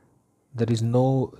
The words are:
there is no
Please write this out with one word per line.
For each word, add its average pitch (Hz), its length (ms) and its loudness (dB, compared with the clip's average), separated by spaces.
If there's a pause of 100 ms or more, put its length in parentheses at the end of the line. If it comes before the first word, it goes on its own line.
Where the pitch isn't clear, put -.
(560)
there 117 160 -2
is 113 100 -2
no 127 580 0